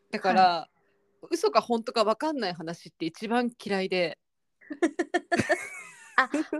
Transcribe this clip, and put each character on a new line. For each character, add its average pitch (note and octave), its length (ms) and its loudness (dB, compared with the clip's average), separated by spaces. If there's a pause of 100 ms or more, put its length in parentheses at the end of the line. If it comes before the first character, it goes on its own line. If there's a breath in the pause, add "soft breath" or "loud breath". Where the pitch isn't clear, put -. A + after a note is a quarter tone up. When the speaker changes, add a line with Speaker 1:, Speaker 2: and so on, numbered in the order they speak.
(100)
Speaker 1:
だ G#3+ 100 -6
か F#3 120 2
ら、 F#3 100 6
Speaker 2:
は F3 260 4 (560)
い。 - 60 -16
Speaker 1:
嘘 G4+ 200 2
か A3+ 100 4
本 A3+ 220 0
当 - 100 -10
か A3+ 120 4
分 A3 120 2
か D#4 160 -2
ん C#4+ 60 -4
な G#3 100 -2
い F3 40 -4
話 E3+ 380 -10
っ - 20 -20
て - 140 -6
一 E3 200 -8
番 A#3+ 240 0 (140)
嫌 G3+ 180 -2
い F#3+ 60 -4
で。 F3 300 -2 (420)
Speaker 2:
<laughs> - 1160 -2 (360)
あ、 C4 180 4
も - 20 -2
う D4+ 60 0 (200)